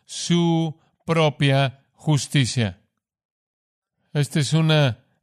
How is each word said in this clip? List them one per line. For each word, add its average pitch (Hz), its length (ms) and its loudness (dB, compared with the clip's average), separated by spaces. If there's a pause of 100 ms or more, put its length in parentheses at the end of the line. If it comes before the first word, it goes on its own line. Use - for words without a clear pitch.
su 165 760 -2 (280)
propia 143 880 0
justicia. 127 880 -2 (1300)
Esta 151 280 -2
es 135 120 -2
una 156 540 2 (160)